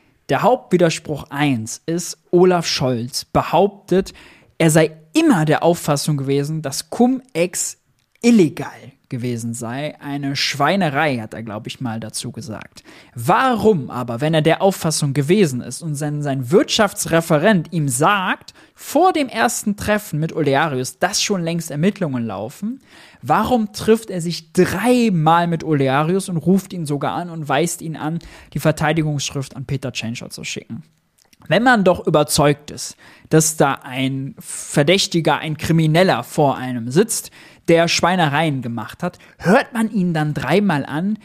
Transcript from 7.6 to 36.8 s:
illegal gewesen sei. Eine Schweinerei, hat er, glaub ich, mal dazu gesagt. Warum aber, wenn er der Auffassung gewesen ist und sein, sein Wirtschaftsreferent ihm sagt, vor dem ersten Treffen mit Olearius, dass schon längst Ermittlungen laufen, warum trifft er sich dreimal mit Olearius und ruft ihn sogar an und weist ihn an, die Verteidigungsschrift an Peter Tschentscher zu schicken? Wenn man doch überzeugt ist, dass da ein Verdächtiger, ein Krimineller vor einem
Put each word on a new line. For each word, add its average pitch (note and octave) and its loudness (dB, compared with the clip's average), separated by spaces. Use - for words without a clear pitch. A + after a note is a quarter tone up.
illegal C#3+ 2
gewesen A#2 -6
sei. B2 -8
Eine C#3+ -6
Schweinerei, D3 0
hat G#2+ -10
er, G#2+ -10
glaub A2+ -10
ich, - -12
mal A#2 -6
dazu A2+ -10
gesagt. - -14
Warum G#3 2
aber, A#2+ -6
wenn D#3 0
er D#3+ 4
der D#3+ 2
Auffassung D#3+ 0
gewesen D3 2
ist A#2+ -12
und D#3 -6
sein, D3 -6
sein C3+ -4
Wirtschaftsreferent E3+ 2
ihm D#3 -2
sagt, F#3 0
vor F4+ 2
dem D4 -2
ersten A3 -2
Treffen G#3 -2
mit D#3+ -4
Olearius, C#3 0
dass F3+ -2
schon F#3+ -2
längst E3 -4
Ermittlungen D3 -2
laufen, A#2 -8
warum G#3+ 0
trifft - 0
er F#3 -6
sich E3+ -8
dreimal F3+ 2
mit E3+ -2
Olearius D#3 0
und F#3 -6
ruft F3+ 2
ihn F3 -6
sogar C#3 -4
an E3+ -6
und D#3+ -10
weist D3+ 0
ihn D#3+ -8
an, D#3 -6
die D3 -6
Verteidigungsschrift D3+ -2
an C3+ -12
Peter C3 -6
Tschentscher - -10
zu - -16
schicken? - -12
Wenn F3+ 2
man A#3+ 4
doch F3 2
überzeugt D3 2
ist, - -12
dass D#3 4
da C#3 2
ein C3+ -6
Verdächtiger, D#3+ 0
ein D#3 -6
Krimineller D#3+ 2
vor C#3 0
einem B2 -6